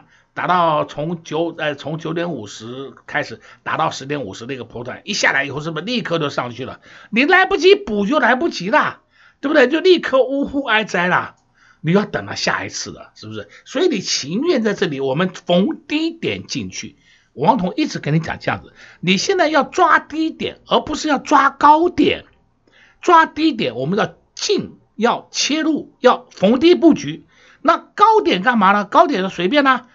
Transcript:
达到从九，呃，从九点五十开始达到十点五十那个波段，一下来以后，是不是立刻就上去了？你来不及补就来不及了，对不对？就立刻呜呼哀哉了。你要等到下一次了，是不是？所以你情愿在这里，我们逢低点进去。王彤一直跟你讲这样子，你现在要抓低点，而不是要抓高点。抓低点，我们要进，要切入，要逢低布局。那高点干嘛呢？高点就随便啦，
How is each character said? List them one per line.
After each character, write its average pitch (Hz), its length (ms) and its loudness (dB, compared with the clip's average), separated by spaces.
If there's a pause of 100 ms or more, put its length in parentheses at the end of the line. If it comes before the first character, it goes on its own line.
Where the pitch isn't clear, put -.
(340)
达 135 140 -6
到 165 360 2
从 165 400 -8
九， 160 340 -4
呃， 151 180 -4
从 151 220 -8
九 160 160 -6
点 170 180 -4
五 113 140 -10
十 123 480 -14 (120)
开 147 180 -4
始 113 160 -14 (240)
达 120 140 -6
到 156 120 0
十 - 160 -10
点 143 180 -6
五 95 100 -10
十 117 120 -14
那 135 120 -10
个 117 80 -12
波 117 180 -12
段， 95 220 -12
一 202 80 -6
下 226 180 0
来 139 140 0
以 139 40 -8
后， 135 120 -8
是 160 100 -6
不 156 80 -6
是 170 60 -8
立 233 160 -4
刻 165 180 -4
就 147 100 -2
上 127 220 -6
去 120 140 -10
了？ - 160 -14 (280)
你 233 140 0
来 370 220 2
不 381 100 -2
及 359 200 6
补 202 300 -2
就 294 140 0
来 247 160 2
不 330 140 -2
及 180 200 -8
了， 240 300 0 (400)
对 277 80 -4
不 302 60 -2
对？ 254 160 4
就 320 100 0
立 349 200 6
刻 262 240 2
呜 269 220 -2
呼 262 200 -4
哀 220 180 0
哉 180 240 -2
了。 160 280 0 (440)
你 156 140 0
要 202 120 4
等 - 200 -6
到 - 100 -10
下 - 300 -4
一 - 40 -12
次 - 220 -12
了， - 240 -20
是 - 120 -18
不 110 60 -12
是？ 107 160 -12 (140)
所 - 180 -4
以 370 60 4
你 233 140 -2
情 170 400 -4
愿 320 200 0
在 214 120 0
这 - 120 -2
里， 139 140 -4
我 135 160 -2
们 180 140 0
逢 185 580 0
低 320 240 -2
点 104 340 -8
进 101 240 -8
去。 - 280 -14 (360)
王 202 240 0
彤 185 200 -4
一 302 100 0
直 - 100 -8
跟 143 160 -4
你 160 60 4
讲 170 200 -6
这 - 120 -4
样 101 100 -4
子， - 120 -20 (260)
你 180 160 2
现 370 220 0
在 330 100 4
要 302 160 2
抓 311 360 2
低 320 320 -4
点， - 360 -10
而 214 140 2
不 302 140 -6
是 - 120 -6
要 285 100 2
抓 277 320 2
高 302 400 4
点。 156 360 -2 (760)
抓 330 240 6
低 311 280 0
点， 143 220 -4
我 127 100 -6
们 185 120 -2
要 190 180 -2 (200)
进， - 420 -4 (180)
要 208 360 -2
切 311 300 -2
入， 302 400 -4
要 240 280 2
逢 226 300 2
低 339 160 6
布 294 180 6
局。 156 320 -8 (380)
那 330 140 2
高 427 440 4
点 196 200 0
干 240 160 2
嘛 196 140 6
呢？ 208 140 2
高 302 200 4
点 247 160 -2
就 190 80 -4
随 180 180 -2
便 277 160 2
啦， 262 320 0